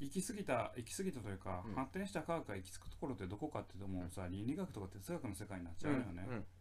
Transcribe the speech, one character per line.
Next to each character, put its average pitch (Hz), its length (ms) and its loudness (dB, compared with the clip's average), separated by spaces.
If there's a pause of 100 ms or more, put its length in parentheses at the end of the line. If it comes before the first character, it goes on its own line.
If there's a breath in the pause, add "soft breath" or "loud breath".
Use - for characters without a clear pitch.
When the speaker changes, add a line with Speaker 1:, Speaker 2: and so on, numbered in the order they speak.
Speaker 1:
行 139 100 -2
き 185 140 2
過 247 60 0
ぎ 208 120 -2
た、 113 320 4
行 117 140 -4
き - 60 -4
過 196 80 0
ぎ 185 80 2
た 131 80 -4
と 104 80 -4
い 98 60 0
う 92 40 -2
か、 92 260 0
Speaker 2:
う 113 60 -4
ん。 95 40 -2
Speaker 1:
発 131 180 2
展 196 140 0
し 190 60 -4
た 165 100 2
科 170 120 2
学 160 140 0
が 98 80 -2
行 95 100 -4
き - 60 -8
着 - 80 -6
く - 100 -6
と - 100 -6
こ 165 60 2
ろ 131 80 2
っ - 20 -2
て 95 100 0
ど 95 100 0
こ 151 120 0
か 110 120 0
っ 98 40 -2
て - 100 -10
い - 40 -8
う 98 40 -6
と、 98 60 -2
も 90 160 2
う 87 60 -2
さ、 95 120 -2
Speaker 2:
う 90 60 0
ん。 90 40 0
Speaker 1:
倫 101 140 0
理 147 100 4
学 185 160 0
と 107 80 -4
か 92 80 -2
哲 104 240 -6
学 147 160 0
の 98 60 0
世 104 100 -4
界 95 160 -4
に 87 40 -2
な 85 60 -4
っ - 80 -4
ち - 80 4
ゃ 151 40 8
う - 20 8
よ 139 60 8
ね。 95 280 0
Speaker 2:
う 120 60 -2
ん、 - 20 2 (260)